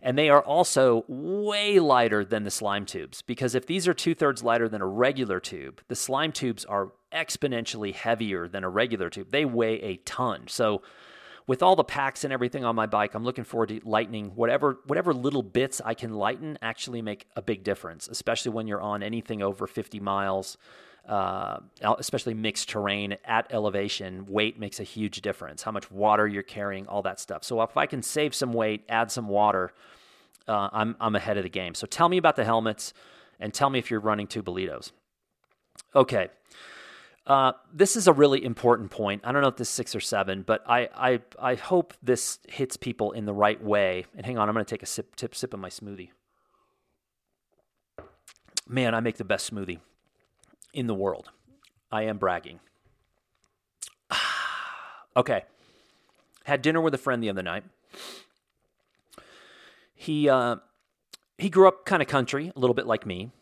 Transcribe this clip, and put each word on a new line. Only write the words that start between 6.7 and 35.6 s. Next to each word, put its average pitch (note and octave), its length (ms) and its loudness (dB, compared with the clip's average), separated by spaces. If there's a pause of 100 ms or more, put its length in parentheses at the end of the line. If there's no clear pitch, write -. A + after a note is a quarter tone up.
exponentially A#2 840 -4
heavier G#2 520 -2
than F#2+ 180 -8
a F#2 40 -2
regular G2+ 400 0
tube. F#2+ 220 -10
They D3 160 0
weigh A2+ 340 0
a G2 180 -6
ton. G#2 480 -6
So G#2+ 360 0 (640)
with C3 160 0
all F#3 120 6
the D#3+ 100 4
packs C#3 380 -4
and C3+ 120 -2
everything B2 320 -2
on A#2 100 2
my A2 80 2
bike, G#2 300 0
I'm A2 100 -6
looking A#2+ 200 -4
forward A2+ 260 -2
to A2 120 -8
lightening G#2+ 520 -2
whatever, B2+ 520 2
whatever E3 280 2
little C3 280 0
bits A#2+ 400 0
I A2+ 120 -4
can A2+ 180 -10
lighten A#2+ 480 -4
actually A#2 400 -8
make G#2+ 340 -8
a A2+ 60 -6
big F#2+ 240 -4
difference, F2+ 420 -6
especially - 460 -4
when A2 140 -4
you're G2+ 160 -4
on G#2 200 -4
anything G#2+ 400 -6
over G2 240 -2
fifty A2 340 -8
miles, G2 580 -2 (500)
uh, F#2+ 520 -2 (220)
especially A2+ 520 -4
mixed A2 340 -4
terrain G2+ 560 -4
at A2+ 260 0
elevation. G2+ 760 -4
Weight G#2+ 320 0
makes G#2 220 -10
a G#2+ 40 -8
huge G2+ 380 -8
difference. E2+ 400 -8
How A2 80 -6
much G#2 200 -8
water G#2+ 360 4
you're G2+ 160 -2
carrying, G2 460 -8
all G2+ 140 -4
that F#2+ 180 -4
stuff. - 220 -10
So A#2 200 -2
if A2+ 140 -2
I D3 100 2
can C#3 160 -6
save D3+ 320 -2
some B2+ 180 -2
weight, A2 360 0
add A2+ 220 2
some A2+ 180 -6
water, G2+ 440 2 (760)
uh, G2+ 240 0
I'm, A2 280 -2
I'm A2 160 0
ahead G2+ 200 -2
of G2+ 60 -2
the F2+ 80 -6
game. F#2 240 -6
So - 120 -8
tell E3+ 220 2
me F#3 100 2
about D#3+ 180 4
the A#2+ 80 0
helmets A2+ 480 0 (480)
and G#2 120 -6
tell C#3 180 2
me C3 80 0
if A#2 120 -4
you're A2 100 0
running G#2 260 0
Tubolitos. F#2 640 -6 (1040)